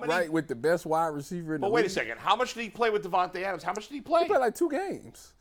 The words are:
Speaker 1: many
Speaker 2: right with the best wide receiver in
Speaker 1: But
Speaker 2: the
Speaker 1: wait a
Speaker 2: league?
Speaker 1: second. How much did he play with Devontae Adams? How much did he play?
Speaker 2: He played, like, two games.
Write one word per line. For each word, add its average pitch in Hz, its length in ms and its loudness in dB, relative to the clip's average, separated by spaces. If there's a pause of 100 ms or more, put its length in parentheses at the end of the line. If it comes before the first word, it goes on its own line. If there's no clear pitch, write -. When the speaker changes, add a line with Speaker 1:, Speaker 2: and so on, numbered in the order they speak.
Speaker 1:
many 220 40 2
Speaker 2:
right 170 200 2
with 160 160 0
the 127 80 -4
best 165 320 0
wide 160 220 2
receiver 156 440 -6
in 156 80 -2
Speaker 1:
But 190 60 0
Speaker 2:
the 208 60 2
Speaker 1:
wait 233 80 6
a - 20 4
Speaker 2:
league? 190 80 0
Speaker 1:
second. 117 260 -4
How 190 180 4
much 240 200 -2
did 233 80 -8
he 208 80 -8
play 226 180 2
with 208 140 0
Devontae 180 400 0
Adams? 185 180 -4
How 180 120 -4
much 208 160 -8
did 285 40 -14
he 277 80 -10
play? 330 220 4
Speaker 2:
He 339 60 0
played, 381 100 4
like, 240 160 2
two 330 160 0
games. 277 680 -8